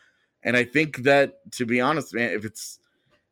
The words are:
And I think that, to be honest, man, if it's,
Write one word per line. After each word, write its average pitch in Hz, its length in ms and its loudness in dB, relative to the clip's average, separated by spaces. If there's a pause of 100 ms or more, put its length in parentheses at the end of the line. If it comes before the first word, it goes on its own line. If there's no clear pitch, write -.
(440)
And 117 120 0
I 123 80 4
think 143 360 -2
that, 139 540 2
to 127 120 -4
be 123 160 0
honest, 160 320 -2
man, 113 180 -2
if 104 140 -4
it's, - 340 -14 (520)